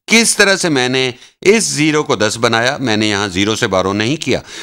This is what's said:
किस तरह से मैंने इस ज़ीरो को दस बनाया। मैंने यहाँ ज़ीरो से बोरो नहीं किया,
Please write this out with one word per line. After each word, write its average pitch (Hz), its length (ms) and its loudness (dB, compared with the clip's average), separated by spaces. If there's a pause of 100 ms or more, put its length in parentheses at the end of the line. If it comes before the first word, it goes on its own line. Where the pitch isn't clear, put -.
किस 226 280 2
तरह 196 180 4
से 175 140 -2
मैंने 127 440 0 (320)
इस 214 200 4
ज़ीरो 147 380 0
को 135 120 0
दस 107 220 -2
बनाया। 117 420 0
मैंने 107 300 0
यहाँ 101 200 -2
ज़ीरो 101 260 0
से 113 120 -2
बोरो 95 260 0
नहीं 110 240 -2
किया, 107 240 -2 (220)